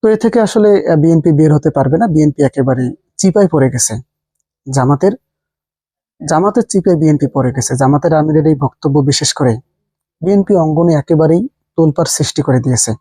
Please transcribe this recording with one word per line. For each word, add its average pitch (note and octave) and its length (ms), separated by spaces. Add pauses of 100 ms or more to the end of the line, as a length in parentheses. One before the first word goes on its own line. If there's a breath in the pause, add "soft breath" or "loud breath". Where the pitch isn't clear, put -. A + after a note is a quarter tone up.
তো - 60
এ A3 60
থেকে A3 240
আসলে, G#3 380
আহ, E3+ 200
বিএনপি E3 340
বের D3+ 220
হতে D3+ 160
পারবে C#3 280
না। A3 100
বিএনপি D3+ 360
একেবারে C3 400 (340)
চিপায় G3 300
পড়ে C#3 220
গেছে, - 240 (760)
জামাতের, C#3 460 (1080)
জামাতের F3+ 480
চিপায় F3+ 280
বিএনপি D3+ 300
পড়ে B2+ 240
গেছে। C3 240
জামাতের C#3 380
আমিরের D#3 340
এই D#3 80
বক্তব্য C#3 440
বিশেষ C#3 340
করে B2+ 200 (680)
বিএনপি G3 340
অঙ্গনে E3 380
একেবারেই D#3+ 500 (320)
তোলপাড় D#3+ 340
সৃষ্টি - 320
করে C3+ 180
দিয়েছে B2 420